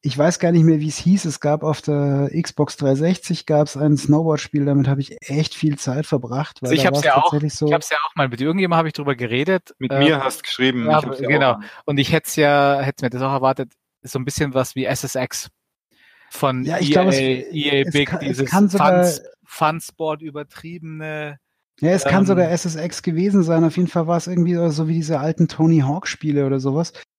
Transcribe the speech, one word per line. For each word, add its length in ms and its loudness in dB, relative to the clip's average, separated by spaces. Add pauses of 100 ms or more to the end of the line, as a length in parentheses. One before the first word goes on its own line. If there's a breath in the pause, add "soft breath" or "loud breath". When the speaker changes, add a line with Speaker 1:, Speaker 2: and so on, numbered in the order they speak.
Speaker 1:
ich 140 -4
weiß 220 2
gar 120 2
nicht 120 6
mehr, 160 6
wie 80 -2
es 100 -6
hieß. 280 2
Es 140 -6
gab 240 0
auf 180 -2
der 480 0 (100)
Xbox 380 -4
dreihundertsechzig 680 -2
gab's 320 0
ein 200 2
Snowboard-Spiel, 680 0
damit 220 2
hab 120 0
ich 180 -8 (120)
echt 260 -2
viel 220 0
Zeit 300 -4
verbracht, 540 -4
weil 100 -4
Speaker 2:
Also 40 4
ich 60 2
Speaker 1:
da 60 4
Speaker 2:
hab's 100 2
Speaker 1:
war's 80 0
Speaker 2:
ja 120 4
auch, 140 4
Speaker 1:
tatsächlich 240 -2
so 120 -2
Speaker 2:
ich 60 2
hab's 180 -2
ja 60 -2 (100)
auch 80 -14
mal, 140 0
mit 120 -8
irgendjemandem 380 0
hab 80 -4
ich 60 -6
drüber 220 -4
geredet. 640 -2
Speaker 3:
Mit 120 -4
Speaker 2:
Äh, 80 0
Speaker 3:
mir 240 4
hast 200 -4
geschrieben, 420 -2
Speaker 2:
ja, 140 4
Speaker 3:
ich 60 -2
hab's 140 -8
ja 80 -6
Speaker 2:
genau. 260 2
Speaker 3:
auch. 60 -4 (260 loud breath)
Speaker 2:
Und 120 0
ich 140 0
hätt's 240 0
ja, 460 4
hätt's 200 -4
mir 80 -2
das 120 -6
auch 100 -2
erwartet, 420 0 (300)
so 160 -8
ein 60 -4
bisschen 300 -4
was 200 -2
wie 100 -4
S 180 -2
S 120 -10
X 340 -6 (800 soft breath)
von 320 -2
Speaker 1:
Ja, 160 -2
ich 100 0
Speaker 2:
E 80 2
A, 60 2
Speaker 1:
glaub, 100 4
es, 60 2
Speaker 2:
E 500 -2 (140)
A 40 -2
Speaker 1:
es 60 -4
Speaker 2:
Big, 160 2
Speaker 1:
kann, 120 -6
es 60 -6
Speaker 2:
dieses 220 -2
Speaker 1:
kann 200 4
sogar 380 4 (360)
Speaker 2:
Funsport 800 -4
übertriebene, 1120 -12 (440)
Speaker 1:
Ja, 100 2
es 140 0
kann 160 4
Speaker 2:
ähm, 40 6
Speaker 1:
sogar 240 2
S 160 -2
S 120 -4
X 260 -8
gewesen 400 2
sein. 200 4
Auf 140 2
jeden 120 2
Fall 180 -2
war's 180 0
irgendwie 300 0
so, 140 2
so 180 -2
wie 60 0
diese 260 -2
alten 280 0
Tony 340 4
Hawk 260 -2
Spiele 400 -2
oder 140 0
sowas 320 -2 (260)